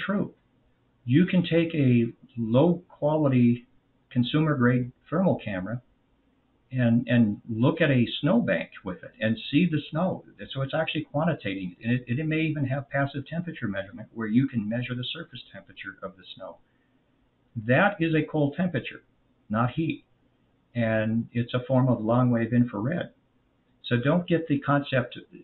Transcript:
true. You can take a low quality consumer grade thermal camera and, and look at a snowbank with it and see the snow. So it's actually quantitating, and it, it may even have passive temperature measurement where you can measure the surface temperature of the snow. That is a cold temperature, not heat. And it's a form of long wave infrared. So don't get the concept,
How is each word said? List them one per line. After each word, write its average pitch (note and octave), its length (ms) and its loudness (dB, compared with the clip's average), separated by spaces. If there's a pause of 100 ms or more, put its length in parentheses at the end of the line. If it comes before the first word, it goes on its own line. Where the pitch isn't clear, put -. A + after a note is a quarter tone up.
true. G3 300 -4 (680)
You C#3+ 220 4
can F3+ 160 2
take E3 320 0
a B2 400 2 (240)
low C3 500 2
quality C3 760 2 (460)
consumer D3 440 0
grade B2 360 2 (180)
thermal D#3+ 340 2
camera G#2 380 -6 (880)
and, B2 380 2
and A#2 400 4
look A#2+ 320 2
at D3+ 100 4
a B2 160 4 (140)
snowbank A#2 480 2 (160)
with F2+ 180 -10
it - 160 -16
and A2 160 0 (140)
see E3 200 4
the D#3 100 -2 (100)
snow. D#3 340 -4 (300)
So C3+ 80 -6
it's C3 120 -6
actually D#3+ 380 -4
quantitating, G2+ 720 -4
and A#2 80 -2
it, B2 160 -2
it C3 180 -2
may D#3 160 0
even D3 240 -2
have C3+ 240 -4
passive C#3 380 -4
temperature E3 400 -8
measurement G2 460 -8
where A2 140 -6
you B2+ 200 4
can A2 220 -4
measure B2 260 -6
the B2 160 -6
surface D#3 300 -14 (100)
temperature G2 500 -18
of F#2 140 -12
the F2+ 80 -20 (120)
snow. F#2 240 -16 (1080)
That E3+ 340 4
is E3 160 0
a D3+ 160 2
cold D3 240 0
temperature, - 460 -4 (480)
not A#2 220 0
heat. D#3+ 340 -4 (680)
And A2 600 0
it's A#2+ 200 -2
a B2+ 140 -2
form C3 220 4
of A2+ 100 2
long A#2+ 320 4
wave A#2 220 0
infrared. A#2+ 560 0 (760)
So A#2+ 180 0
don't E3+ 240 2
get E3 220 0
the C#3+ 120 2
concept, C#3+ 600 -2 (240)